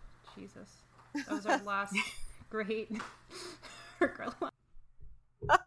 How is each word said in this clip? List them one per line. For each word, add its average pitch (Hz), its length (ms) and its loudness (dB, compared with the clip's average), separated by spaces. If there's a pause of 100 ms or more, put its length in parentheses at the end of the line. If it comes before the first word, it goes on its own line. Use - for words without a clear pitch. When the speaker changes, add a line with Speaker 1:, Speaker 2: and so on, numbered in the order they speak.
(340)
Speaker 1:
Jesus. - 360 -14 (440)
That 294 160 -2
was 302 160 0
our - 120 6
Speaker 2:
<laughs> 202 60 -8
Speaker 1:
last 196 300 0 (540)
great 220 420 -2 (640)
<laughs> - 460 -12
girl. - 360 2 (1300)